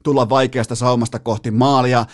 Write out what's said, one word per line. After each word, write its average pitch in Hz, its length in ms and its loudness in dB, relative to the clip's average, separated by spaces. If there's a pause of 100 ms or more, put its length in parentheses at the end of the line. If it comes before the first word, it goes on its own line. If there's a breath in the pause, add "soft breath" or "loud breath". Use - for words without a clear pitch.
tulla 131 260 0
vaikeasta 131 460 0
saumasta 120 440 -2
kohti 113 320 -4
maalia, 123 640 2